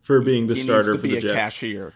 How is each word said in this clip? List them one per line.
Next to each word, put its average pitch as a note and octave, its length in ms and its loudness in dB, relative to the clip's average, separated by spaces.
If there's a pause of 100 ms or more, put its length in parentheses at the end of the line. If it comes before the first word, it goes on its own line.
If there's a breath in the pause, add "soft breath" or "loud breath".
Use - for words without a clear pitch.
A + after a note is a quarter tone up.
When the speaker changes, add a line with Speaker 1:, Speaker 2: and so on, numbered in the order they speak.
Speaker 1:
for C3+ 180 4
being A#2+ 280 0
the A#2 60 0
Speaker 2:
he A#2+ 80 -2
Speaker 1:
starter G#2+ 300 2
Speaker 2:
needs G2+ 40 2
to - 20 -4
Speaker 1:
for - 40 -6
Speaker 2:
be - 100 -2
Speaker 1:
the - 60 0
Speaker 2:
a - 20 -4
Speaker 1:
Jets? A2 140 -2
Speaker 2:
cashier. G#2+ 600 -6